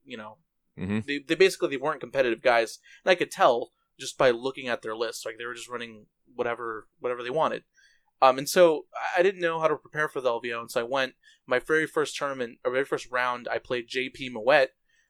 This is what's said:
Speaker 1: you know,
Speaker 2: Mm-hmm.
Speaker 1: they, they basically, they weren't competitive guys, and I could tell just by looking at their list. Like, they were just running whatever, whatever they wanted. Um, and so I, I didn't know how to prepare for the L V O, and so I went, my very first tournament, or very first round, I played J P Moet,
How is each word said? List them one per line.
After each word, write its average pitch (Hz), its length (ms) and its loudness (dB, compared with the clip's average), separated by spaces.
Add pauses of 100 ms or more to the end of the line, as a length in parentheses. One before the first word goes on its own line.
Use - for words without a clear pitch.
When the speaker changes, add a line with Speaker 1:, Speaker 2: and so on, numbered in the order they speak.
Speaker 1:
you 127 120 -16
know, 110 200 -16 (420)
Speaker 2:
Mm-hmm. 101 280 -4
Speaker 1:
they, 143 120 -6
they 160 160 -4
basically, 180 360 4
they 139 60 -4
weren't 139 240 -4
competitive 123 400 0
guys, 117 380 2 (260)
and 190 60 2
I 185 60 6
could 170 160 -4
tell 131 400 2 (260)
just 131 180 -12
by 135 140 6
looking 127 380 -4
at 117 140 -4
their 110 120 -6
list. 113 320 -6
Like, 113 120 -10
they 120 60 -12
were 120 100 -10
just 117 140 -16
running 117 380 -12 (300)
whatever, 117 500 -6 (140)
whatever 123 240 -4
they 120 60 -6
wanted. 143 340 -2 (580)
Um, 131 160 6
and 143 100 -6
so 165 360 6 (100)
I, 151 260 -2
I - 20 4
didn't 185 180 2
know 165 200 -2
how 160 80 2
to 151 80 0
prepare 151 320 -6
for 143 120 -8
the 127 100 0
L 117 100 -2
V 120 120 -6
O, 117 80 -6
and 117 100 -14
so 123 100 -2
I 117 40 -2
went, 131 300 -2 (320)
my 127 120 2
very 156 280 0
first 147 300 -2
tournament, 135 480 -6
or 127 80 0
very 131 120 0
first - 260 -6
round, 123 380 -2
I 117 100 -2
played 120 300 -6
J 131 220 -4
P 135 200 -12
Moet, 131 380 4 (420)